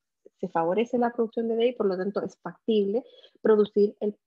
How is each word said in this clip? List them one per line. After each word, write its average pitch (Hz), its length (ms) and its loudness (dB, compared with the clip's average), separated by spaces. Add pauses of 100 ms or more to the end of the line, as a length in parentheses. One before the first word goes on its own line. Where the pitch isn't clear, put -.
(400)
se 196 80 -8
favorece 233 500 -2
la 240 140 0
producción 226 380 -4
de 226 80 -4
D 233 100 2
y 254 60 -2
por 220 120 -4
lo 185 120 -2
tanto 190 260 -4
es - 140 -10
factible 208 680 -2 (380)
producir 208 580 2
el 208 280 -4